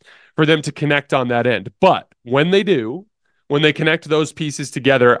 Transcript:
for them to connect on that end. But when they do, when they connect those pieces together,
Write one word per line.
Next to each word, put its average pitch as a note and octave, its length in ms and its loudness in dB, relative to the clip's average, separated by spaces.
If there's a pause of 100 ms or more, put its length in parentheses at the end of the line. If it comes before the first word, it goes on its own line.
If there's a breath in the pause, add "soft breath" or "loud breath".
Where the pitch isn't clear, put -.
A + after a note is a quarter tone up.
(360 soft breath)
for D#3 80 2
them D#3 160 2
to D3 120 -8
connect C#3+ 420 -2
on B2+ 140 0
that A#2+ 180 0
end. G2+ 340 -4
But E3 320 2 (120)
when C#3 260 0
they G3 140 2
do, D#3+ 420 -4 (420)
when D3 140 -2
they D3+ 100 4
connect D#3 380 -2
those D3+ 220 -2
pieces D3 380 -8
together, B2 500 2